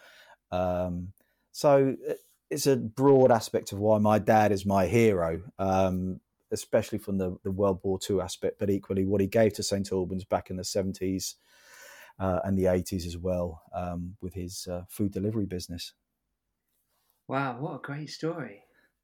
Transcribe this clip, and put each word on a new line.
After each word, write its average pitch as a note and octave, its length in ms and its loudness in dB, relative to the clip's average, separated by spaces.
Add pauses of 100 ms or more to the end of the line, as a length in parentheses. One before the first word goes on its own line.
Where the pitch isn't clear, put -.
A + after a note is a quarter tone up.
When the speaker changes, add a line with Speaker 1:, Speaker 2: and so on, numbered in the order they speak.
(520)
Speaker 1:
Um, F2+ 640 -2 (380)
so C#3 440 4 (560)
it's D3 160 -2
a C3+ 80 6
broad B2+ 560 6
aspect - 400 0
of G2+ 80 -6
why G#2+ 180 4
my G#2+ 220 4
dad G#2+ 320 6
is F#2+ 160 -2
my G2 180 4
hero, F2 560 2 (160)
um, F#2 640 0 (320)
especially G#2+ 480 -2
from G2 180 -6
the, F#2 260 -2
the G2+ 60 -6
World F#2+ 340 0
War F#2+ 140 -2
Two F#2+ 240 -2
aspect, - 380 -6
but G2+ 100 -2
equally G2 340 -2
what G2 160 0
he G2 60 2
gave A2 280 4
to G#2 100 -8
Saint G2 280 -4
Albans F#2 340 -4
back - 260 -4
in F#2 60 -8
the F2+ 60 -8
seventies, F#2+ 720 -4 (840)
uh, F#2+ 240 0
and F#2+ 140 -2
the F#2 100 2
eighties F2+ 400 -2
as E2+ 100 -10
well, F2 460 -4 (100)
um, F2 480 -8
with F#2 120 -10
his, F2+ 360 -12
uh, F2+ 200 -8
food G2+ 220 -4
delivery G#2 340 -2
business. F2 480 -10 (1300)
Speaker 2:
Wow, C3 320 -4
what D#3 160 -8
a B2 40 -14
great C#3+ 300 -10
story. D#3 520 -8 (420)